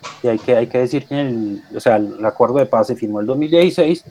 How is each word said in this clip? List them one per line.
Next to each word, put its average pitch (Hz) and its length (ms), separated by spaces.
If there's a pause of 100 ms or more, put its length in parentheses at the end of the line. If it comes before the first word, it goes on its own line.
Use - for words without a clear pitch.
(220)
y 123 60
hay 110 100
que, 123 180
hay 113 120
que 127 100
decir 127 280
que 143 140
el, 110 420 (120)
o - 60
sea, 117 160
el 104 280
acuerdo 120 340
de 135 80
paz 113 200
se 120 100
firmó 104 240
el 107 60
dos 131 100
mil 151 140
dieciséis, 170 600